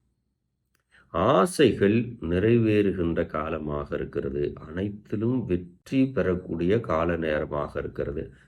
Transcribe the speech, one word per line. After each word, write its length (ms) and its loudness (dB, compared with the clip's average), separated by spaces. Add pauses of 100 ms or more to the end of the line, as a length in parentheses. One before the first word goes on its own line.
(1080)
ஆசைகள் 960 4
நிறைவேறுகின்ற 1200 2
காலமாக 720 -6
இருக்கிறது. 580 -4
அனைத்திலும் 920 -4
வெற்றி 640 -2
பெறக்கூடிய 720 0
கால 360 0
நேரமாக 600 -4
இருக்கிறது. 540 -6 (160)